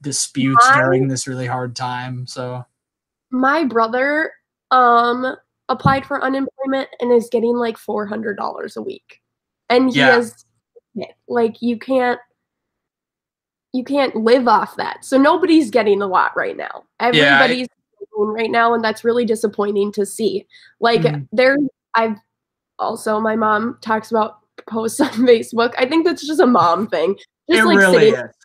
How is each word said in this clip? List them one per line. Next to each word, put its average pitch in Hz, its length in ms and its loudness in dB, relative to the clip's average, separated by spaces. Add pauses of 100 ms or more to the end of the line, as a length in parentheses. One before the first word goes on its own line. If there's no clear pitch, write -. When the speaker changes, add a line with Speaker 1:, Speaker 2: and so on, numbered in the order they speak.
Speaker 1:
disputes 135 680 0
Speaker 2:
my 277 100 4
Speaker 1:
during 135 300 0
this 131 200 -6
really 127 180 -8
hard 123 300 -8
time. 123 500 -10
So 127 380 -12 (640)
Speaker 2:
my 269 340 0
brother, 254 680 -2 (400)
um, 247 640 2 (320)
applied 269 380 0
for 277 180 -6
unemployment 269 640 -4 (120)
and 247 120 0
is 233 180 2
getting, 233 260 0
like, 233 220 -4
four 208 280 -6
hundred 214 300 -8
dollars - 400 -10
a 110 60 -10
week. - 380 -16 (480)
And 254 220 2
he 240 100 -2
Speaker 1:
Yeah. 262 160 6
Speaker 2:
has, 233 280 -4 (840)
like, 233 340 -2
you 233 160 -2
can't, 247 400 -2 (1500)
you 254 120 -4
can't 277 320 -2
live 233 320 4
off 208 280 2
that. - 280 -8
So 262 140 2
nobody's 320 520 4
getting 208 320 2
a 202 40 -2
lot 180 300 0
right 98 200 -4
now. - 280 -12 (160)
Speaker 1:
Yeah, - 0 -
I 233 80 0
Speaker 2:
Everybody's 247 600 2 (260)
struggling 403 400 -6
right 226 160 -4
now, 233 240 2
and 233 80 -2
that's 220 220 -4
really 233 200 0
disappointing 208 680 -2
to 202 140 -4
see. 202 400 -6 (340)
Like, 226 220 2
Speaker 1:
Mm-hmm. 147 300 -2
Speaker 2:
there, 254 240 2 (380)
I've 226 220 -2 (600)
also, 214 420 -4
my 220 160 -2
mom 214 440 -2
talks 220 300 -4
about 220 280 -2 (300)
posts 220 320 -4
<laughs> - 0 -
on 285 100 0
Facebook. 233 680 2
I 262 80 2
think 320 200 2
that's 339 200 -4
just 302 140 0
a 294 60 6
mom 180 420 2
thing. 175 280 -2 (340)
Just, - 120 4
Speaker 1:
It - 40 4
Speaker 2:
like, - 120 4
Speaker 1:
really 185 320 6
Speaker 2:
sitting, - 40 4
Speaker 1:
is. - 160 -8 (140)